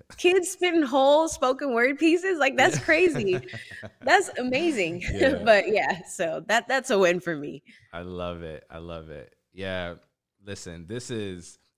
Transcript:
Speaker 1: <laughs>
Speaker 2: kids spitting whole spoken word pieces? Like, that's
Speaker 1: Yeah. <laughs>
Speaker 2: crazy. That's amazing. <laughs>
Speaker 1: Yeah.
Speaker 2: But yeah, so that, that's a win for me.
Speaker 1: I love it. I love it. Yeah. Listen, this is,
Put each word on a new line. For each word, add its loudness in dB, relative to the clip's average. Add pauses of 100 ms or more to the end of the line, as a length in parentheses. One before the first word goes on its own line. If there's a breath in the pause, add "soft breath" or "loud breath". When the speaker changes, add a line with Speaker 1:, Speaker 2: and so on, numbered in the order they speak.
Speaker 1:
<laughs> -20
Speaker 2:
kids 2
spitting 2
whole 4
spoken -2
word 2
pieces? 2
Like, 2
that's 4
Speaker 1:
Yeah. -6
<laughs> -
Speaker 2:
crazy. 2 (580 loud breath)
That's 2
amazing. -2
<laughs> -6
Speaker 1:
Yeah. 2
Speaker 2:
But 6
yeah, 0
so -6
that, 0
that's -2
a 4
win 4
for -6
me. -10 (300 loud breath)
Speaker 1:
I -10
love -8
it. -12
I -14
love -14
it. -18 (180)
Yeah. -8 (480)
Listen, -14
this -10
is, -10 (200)